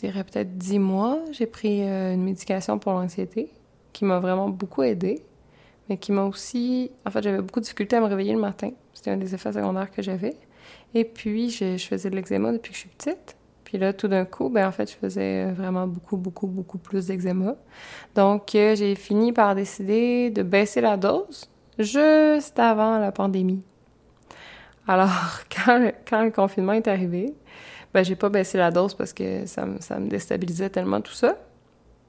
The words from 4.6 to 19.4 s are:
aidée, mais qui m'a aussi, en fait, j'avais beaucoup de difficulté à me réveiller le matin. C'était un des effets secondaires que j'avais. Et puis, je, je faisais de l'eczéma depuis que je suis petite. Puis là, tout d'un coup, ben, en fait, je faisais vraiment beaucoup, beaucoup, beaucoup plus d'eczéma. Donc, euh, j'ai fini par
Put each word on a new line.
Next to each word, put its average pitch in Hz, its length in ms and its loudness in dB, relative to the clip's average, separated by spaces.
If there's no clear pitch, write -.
aidée, 208 420 0
mais 196 100 -4
qui - 120 -6
m'a 196 140 2
aussi, 247 640 -2
en 202 60 -6
fait, 208 100 -2
j'avais 196 200 0
beaucoup 190 180 -4
de 220 40 -4
difficulté - 300 -4
à 233 60 6
me 220 60 4
réveiller 202 260 0
le 220 80 0
matin. 202 300 -4
C'était - 160 -8
un 196 80 -2
des 190 160 -6
effets 208 180 -6
secondaires 196 400 -4
que 208 100 -8
j'avais. 190 340 -6
Et 226 100 2
puis, 226 460 -4
je, 185 260 -2
je 180 100 -8
faisais 190 240 -4
de 190 60 -4
l'eczéma 196 340 0
depuis 233 200 -4
que 190 60 -14
je - 40 -12
suis - 80 -16
petite. - 480 -8
Puis - 140 -6
là, 190 140 0
tout 196 160 -2
d'un 190 160 2
coup, 262 260 -4
ben, 202 180 2
en 185 40 -4
fait, 208 180 -4
je - 60 -18
faisais 190 540 -2
vraiment 185 380 -4
beaucoup, 175 280 -8
beaucoup, 185 300 -6
beaucoup 185 320 -8
plus 185 300 -6
d'eczéma. 190 480 -2
Donc, 202 400 4
euh, 214 220 6
j'ai 202 180 2
fini 214 380 2
par 214 220 4